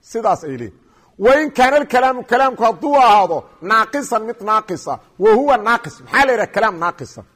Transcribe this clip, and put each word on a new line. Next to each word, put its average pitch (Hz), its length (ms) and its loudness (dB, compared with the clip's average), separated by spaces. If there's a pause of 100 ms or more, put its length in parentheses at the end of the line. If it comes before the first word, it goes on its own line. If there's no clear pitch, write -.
Sidaas 220 340 -2
ay 156 80 -12
leeyihin. 120 240 -12 (440)
Wa 226 160 2
in 302 160 0
kaana 254 260 2
alkalaamu, 262 480 0
kalaamku 254 400 0
hadduu 233 320 -2
ahaado 208 420 4 (240)
naaqisan 220 640 -2
mid 233 160 -10
naaqisa, 202 520 -4 (260)
wa 202 140 4
huwa 269 240 2
naaqis. 220 420 -4
Maxaa 240 280 -2
la 262 60 0
yidhaha 214 140 -2
kalaam 202 320 -2
naaqisa? 160 440 -8 (140)